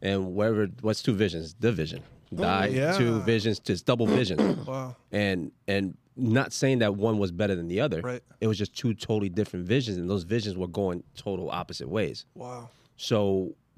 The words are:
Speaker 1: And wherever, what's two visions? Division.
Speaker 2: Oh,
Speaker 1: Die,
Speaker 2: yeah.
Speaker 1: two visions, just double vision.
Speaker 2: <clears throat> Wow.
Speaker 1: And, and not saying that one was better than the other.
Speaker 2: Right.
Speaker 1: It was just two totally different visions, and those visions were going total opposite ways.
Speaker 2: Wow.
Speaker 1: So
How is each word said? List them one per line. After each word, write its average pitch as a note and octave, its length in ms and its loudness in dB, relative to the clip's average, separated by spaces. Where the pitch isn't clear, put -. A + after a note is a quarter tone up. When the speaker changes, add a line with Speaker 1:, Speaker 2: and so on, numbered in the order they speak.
Speaker 1:
And F#2+ 340 0
wherever, G#2+ 320 2
what's A2 200 0
two B2 120 2
visions? E2+ 400 0
Division. F2 500 -2
Speaker 2:
Oh, E2+ 40 -6
Speaker 1:
Die, F#2+ 300 2
Speaker 2:
yeah. C3 300 2
Speaker 1:
two A#2 240 2
visions, A2 380 2
just - 260 -2
double A#2 200 2
vision. G2+ 580 2
Speaker 2:
<clears throat> - 20 -12
Wow. C3 300 -8
Speaker 1:
And, G2 400 0
and G2 300 0
not B2 380 2
saying C3+ 260 2
that G#2 160 4
one G#2+ 220 2
was G2 160 2
better G2 220 0
than E2+ 120 -4
the F2+ 140 0
other. G#2 200 0
Speaker 2:
Right. B2 220 -6
Speaker 1:
It A2 80 0
was G#2+ 100 2
just G#2 200 -6
two A#2 160 0
totally G#2 360 -2
different F2+ 380 -2
visions, A2+ 300 0
and F2 120 -2
those G2 140 0
visions G#2 320 -2
were F2+ 120 -4
going F2+ 360 -2
total F#2 340 -6
opposite D#2+ 380 -6
ways. E2+ 360 -4
Speaker 2:
Wow. B2 340 -14
Speaker 1:
So G2 580 0